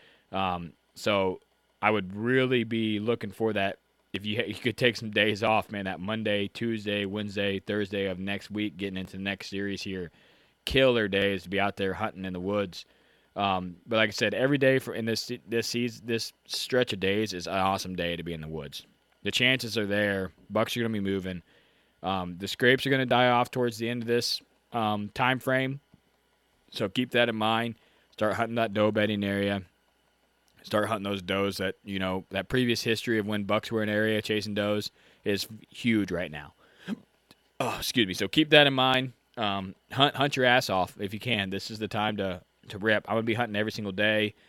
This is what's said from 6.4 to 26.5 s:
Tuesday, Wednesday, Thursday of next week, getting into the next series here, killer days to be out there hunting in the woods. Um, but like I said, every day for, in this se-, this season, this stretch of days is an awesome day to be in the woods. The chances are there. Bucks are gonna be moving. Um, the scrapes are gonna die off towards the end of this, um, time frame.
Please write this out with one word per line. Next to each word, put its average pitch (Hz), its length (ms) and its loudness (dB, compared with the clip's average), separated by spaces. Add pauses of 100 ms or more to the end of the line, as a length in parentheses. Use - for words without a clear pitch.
Tuesday, 104 580 -2
Wednesday, 101 540 -2
Thursday 101 480 -2
of 92 140 -4
next 98 280 -6
week, 104 280 -4
getting 95 200 -6
into 95 200 -8
the 95 60 -10
next 98 280 -6
series 98 320 -6
here, 92 300 -8 (520)
killer 123 440 4
days 98 340 2
to - 60 -16
be 95 100 -2
out 98 180 0
there 95 180 -2
hunting 98 300 -6
in 92 80 -8
the 90 60 -6
woods. 98 460 -4 (500)
Um, 92 400 0 (140)
but 113 80 2
like 110 140 4
I - 20 -8
said, 107 200 2
every 135 260 2
day 135 200 6
for, 120 160 -6
in 110 100 -6
this 113 160 -2
se-, 123 280 -8
this 113 180 0
season, 120 400 -4
this 117 260 -2 (140)
stretch - 460 0
of 98 80 -6
days 101 320 0
is 87 160 -8
an 87 60 -4
awesome 95 420 0
day 85 180 -2
to 85 80 -6
be 85 100 -6
in 80 80 -8
the 78 60 -10
woods. 78 400 -10 (380)
The 101 80 -2
chances 120 440 0
are 104 100 0
there. 101 440 0 (180)
Bucks 107 280 0
are 123 40 0
gonna 117 120 -2
be 107 80 -2
moving. 95 420 -4 (640)
Um, 90 340 -4
the 98 80 -6
scrapes 127 400 4
are 135 40 0
gonna 131 160 2
die 123 240 4
off 120 200 4
towards 120 280 -2
the 117 100 -4
end 120 140 -4
of 113 40 -8
this, 117 340 0 (320)
um, 107 420 0
time 127 260 2
frame. 131 400 -2 (880)